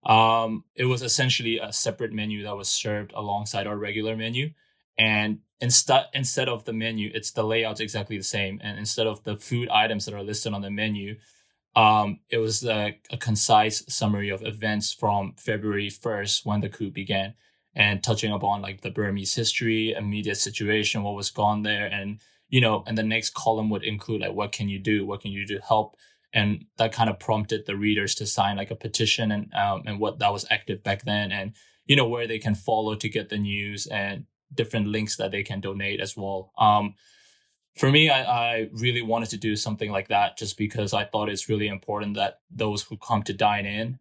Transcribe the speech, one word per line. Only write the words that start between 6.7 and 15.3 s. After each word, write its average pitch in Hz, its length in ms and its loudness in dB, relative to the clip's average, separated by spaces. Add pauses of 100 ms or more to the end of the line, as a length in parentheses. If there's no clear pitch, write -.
menu, 110 400 -4
it's 110 200 -6
the 117 100 -2
layout's 110 380 0
exactly 104 360 -4
the 95 60 -6
same. 98 400 -4
And 101 160 -8
instead 107 300 0
of 104 160 -6
the 107 120 -4
food 120 340 -4
items 107 340 2
that 104 100 -8
are 101 80 -8
listed 104 320 -4
on 101 80 -4
the 98 80 -6
menu, 104 460 -4 (580)
um, 107 460 6 (100)
it 120 80 0
was 110 260 0
a, 107 320 0 (140)
a - 60 -8
concise 110 720 4
summary 101 400 0
of 98 160 -4
events 107 480 -2
from 101 440 0